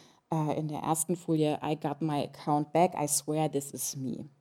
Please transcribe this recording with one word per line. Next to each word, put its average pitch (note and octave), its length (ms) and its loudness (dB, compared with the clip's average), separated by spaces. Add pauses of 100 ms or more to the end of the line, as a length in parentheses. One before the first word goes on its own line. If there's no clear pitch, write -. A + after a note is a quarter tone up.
(340)
äh, D#3 260 0
in D#3 100 -2
der D3+ 120 -6
ersten D#3+ 340 0
Folie, D3+ 480 2
"I D3+ 140 0
got D3 240 -4
my D3 220 0
account - 500 -2
back, F3+ 260 6
I D3 80 0
swear D3+ 460 0
this C#3 200 -4
is - 240 -6
me." C3 280 -6 (160)